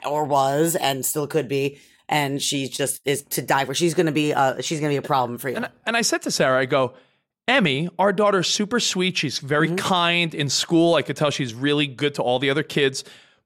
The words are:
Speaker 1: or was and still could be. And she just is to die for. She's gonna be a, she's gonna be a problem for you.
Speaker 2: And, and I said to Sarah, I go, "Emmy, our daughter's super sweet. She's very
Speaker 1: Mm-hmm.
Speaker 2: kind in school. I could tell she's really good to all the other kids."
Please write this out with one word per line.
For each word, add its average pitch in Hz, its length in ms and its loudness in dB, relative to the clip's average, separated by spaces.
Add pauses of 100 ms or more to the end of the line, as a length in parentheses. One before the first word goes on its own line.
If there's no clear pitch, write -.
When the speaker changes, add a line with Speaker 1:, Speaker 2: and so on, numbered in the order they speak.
Speaker 1:
or 151 180 -2
was 143 500 2
and 135 280 -2
still 147 220 -4
could 143 220 -2
be. 139 320 -2 (280)
And 139 320 0
she 135 300 -2
just - 340 -4
is 135 280 -2
to 151 100 -2
die 139 240 0
for. 123 80 -6
She's 165 220 0
gonna 165 160 2
be 151 200 0
a, 135 300 2
she's 156 180 -4
gonna 151 120 0
be 143 60 0
a 131 40 -2
problem 123 380 -2
for 139 100 -6
you. 117 60 -4
Speaker 2:
And, 226 120 -6 (200)
and 226 100 -2
I 233 60 0
said 330 180 0
to 294 100 -6
Sarah, 131 300 2
I 135 40 0
go, 131 280 0 (540)
"Emmy, 175 500 2
our 196 160 2
daughter's 202 340 2
super 214 320 -2
sweet. 185 380 -2
She's - 220 -4
very 147 300 2
Speaker 1:
Mm-hmm. 170 80 -2
Speaker 2:
kind 170 580 0
in 147 140 -2
school. 170 440 4
I 147 80 4
could 131 160 -6
tell 147 140 2
she's 123 240 -6
really 143 320 0
good 139 280 -2
to 147 60 -4
all 123 160 0
the 135 140 0
other 147 120 0
kids." 151 400 0 (420)